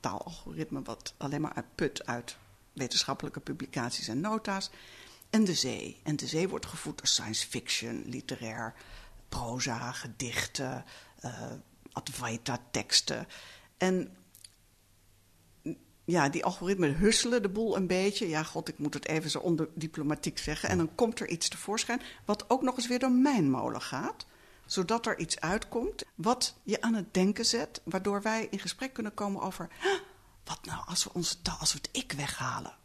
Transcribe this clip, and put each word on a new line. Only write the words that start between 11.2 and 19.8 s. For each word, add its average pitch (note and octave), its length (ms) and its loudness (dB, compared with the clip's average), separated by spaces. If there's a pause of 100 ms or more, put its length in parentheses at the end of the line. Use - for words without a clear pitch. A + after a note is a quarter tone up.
eh, A#2+ 320 -8 (400)
Advaita-teksten. A#2+ 1300 -2 (500)
En, F#3 400 2 (1900)
ja, E3+ 240 6
die D#3+ 160 0
algoritmen F3+ 520 4
husselen A3+ 460 6
de G3 60 2
boel G#3+ 280 0
een F#3+ 100 2
beetje. F#3+ 420 2
Ja, D#3 140 2
god, D#3+ 260 -4
ik D#3+ 100 -8
moet D3 160 0
het - 140 -4
even D#3 220 0
zo - 80 0
ondiplomatiek D#3 1000 0